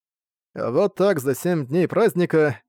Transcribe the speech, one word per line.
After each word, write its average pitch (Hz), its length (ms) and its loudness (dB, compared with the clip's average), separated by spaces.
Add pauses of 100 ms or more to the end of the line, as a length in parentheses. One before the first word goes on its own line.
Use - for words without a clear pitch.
(540)
Вот 127 400 -2
так 190 260 0
за 131 140 -2
семь 170 320 -2
дней 156 200 0
праздника, 165 840 0